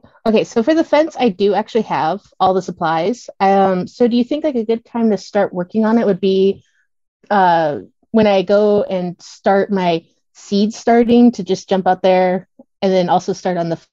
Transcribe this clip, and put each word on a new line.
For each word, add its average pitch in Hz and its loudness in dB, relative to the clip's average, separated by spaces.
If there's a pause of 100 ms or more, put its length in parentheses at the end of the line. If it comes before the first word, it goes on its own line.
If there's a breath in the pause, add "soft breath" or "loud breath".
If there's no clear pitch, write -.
(260 soft breath)
okay, 214 2
so 226 -4
for 311 0
the 320 2
fence, 311 0
I 247 2
do 196 0
actually 214 -2
have 160 -4 (180)
all 190 2
the 185 -2
supplies. 175 -4 (100)
Um, 196 2
so - -2
do 233 0
you 247 0
think, 294 -6
like, 302 -2
a 226 -4
good 226 -4
time 226 -2
to 190 -2
start - -4
working 185 -4
on 220 2
it 220 -2
would 185 0
be, 190 0 (680)
uh, 170 2 (320)
when 220 4
I 196 2
go 208 2
and 180 -6
start - -2
my 175 -2 (280)
seed 208 -4
starting 240 4
to 196 -10
just 185 -6
jump 185 -2
out 185 0
there 185 0 (340)
and 190 0
then 180 0
also 180 0
start 180 -6
on 170 -4
the 165 -6 (140)